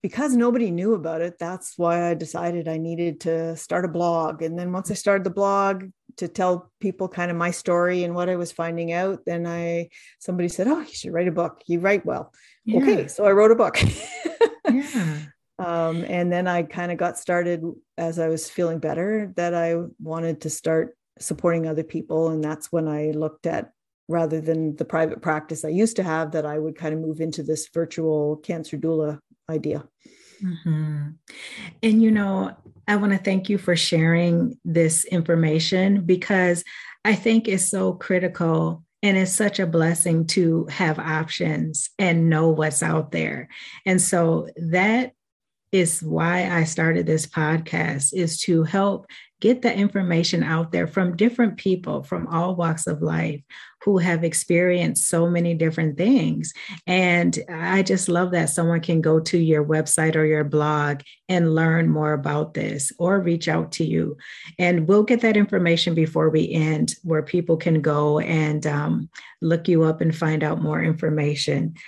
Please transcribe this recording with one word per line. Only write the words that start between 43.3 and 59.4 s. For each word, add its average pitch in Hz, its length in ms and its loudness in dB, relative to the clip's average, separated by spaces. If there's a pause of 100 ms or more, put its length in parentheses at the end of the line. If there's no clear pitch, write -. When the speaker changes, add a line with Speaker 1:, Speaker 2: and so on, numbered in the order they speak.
Speaker 2:
And 185 160 2
so 165 560 2
that 196 560 0 (600)
is 180 300 2
why 165 480 0
I 170 140 2
started 165 420 0
this 160 200 0
podcast, 156 840 -2
is 170 300 -2
to 165 200 2
help 196 440 0 (340)
get 254 220 4
the 233 120 2
information 175 680 2
out 160 280 0
there 175 160 0
from 175 300 0
different 226 400 2
people 185 480 -2
from 170 240 -6
all 175 260 -2
walks 165 320 -2
of 160 140 -4
life 160 400 -2 (440)
who 196 140 4
have 170 240 2
experienced 175 880 0
so 170 200 2
many 170 260 0
different 160 440 0
things. 170 540 2 (340)
And 175 500 2 (120)
I 175 340 0
just 190 260 0
love 175 220 2
that 165 180 0
someone 170 320 0
can 165 200 2
go 156 200 4
to 165 180 0
your 160 260 4